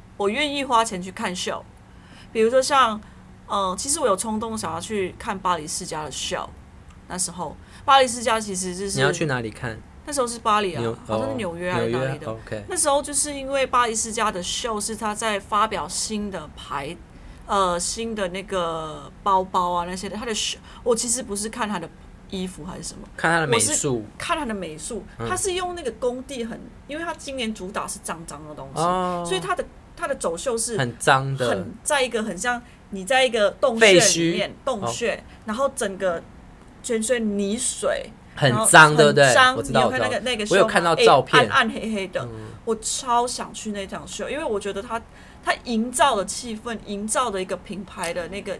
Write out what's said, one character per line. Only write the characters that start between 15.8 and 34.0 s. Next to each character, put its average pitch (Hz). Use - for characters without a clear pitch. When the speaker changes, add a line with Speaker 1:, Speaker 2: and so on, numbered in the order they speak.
Speaker 1:
新 208
的 160
牌， 139
呃， 185
新 226
的 202
那 185
个 165
包 190
包 185
啊 175
那 185
些 190
的， 180
他 214
的 233
秀， -
我 233
其 240
实 240
不 165
是 214
看 220
他 202
的 160
衣 185
服 170
还 -
是 165
什 -
么， -
Speaker 2:
看 160
他 170
的 156
美 120
术。 156
Speaker 1:
我 110
是 101
看 330
他 294
的 220
美 165
术， 208
Speaker 2:
嗯。 117
Speaker 1:
他 370
是 381
用 359
那 349
个 262
工 254
地 254
很， 226
因 294
为 330
他 339
今 277
年 226
主 190
打 175
是 -
脏 170
脏 147
的 151
东 139
西， 151
Speaker 2:
哦。 180
Speaker 1:
所 180
以 -
他 370
的， -
他 339
的 277
走 175
秀 233
是 226
Speaker 2:
很 120
脏 135
的。 123
Speaker 1:
很 98
在 285
一 254
个 220
很 196
像 240
你 190
在 262
一 262
个 208
洞 233
穴 226
里 196
面， 170